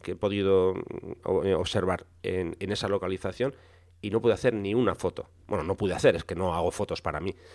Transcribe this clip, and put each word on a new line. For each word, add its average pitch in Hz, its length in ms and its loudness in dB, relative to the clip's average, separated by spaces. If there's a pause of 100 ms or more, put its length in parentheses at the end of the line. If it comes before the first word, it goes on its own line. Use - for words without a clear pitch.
que - 100 -6
he 95 40 -6
podido, 95 580 4
mm, - 380 -8 (120)
o-, 85 200 2
eh, 95 100 4
observar 90 500 0 (180)
en, 92 380 -2
en 98 120 -6
esa 104 160 -4
localización 95 680 -2 (480)
y 104 80 -4
no 110 100 2
pude 110 140 4
hacer 123 180 2
ni 101 220 -2
una 110 200 2
foto. - 360 -6 (160)
Bueno, 90 180 -2
no 95 140 -2
pude 95 160 0
hacer, 110 220 6
es 80 80 -6
que - 100 -6
no 87 200 0
hago 85 160 0
fotos - 300 -4
para 76 200 -4
mí. 92 140 -4 (200)